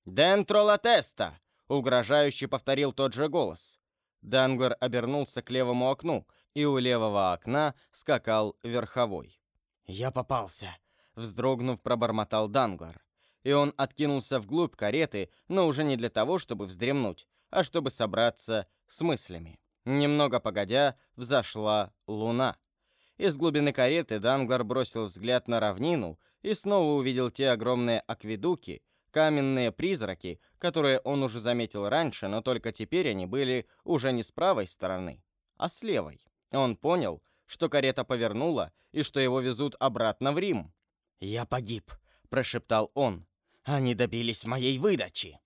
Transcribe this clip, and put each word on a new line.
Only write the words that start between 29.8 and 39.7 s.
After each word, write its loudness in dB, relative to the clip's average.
которые 2
он 0
уже -4
заметил -2
раньше, 0
но -2
только -2
теперь -2
они -2
были -2
уже 0
не -2
с -10
правой 0
стороны, -8
а -4
с -10
левой. -4
Он 0
понял, -2
что -4
карета 2
повернула -2
и 0
что -2
его 2
везут -2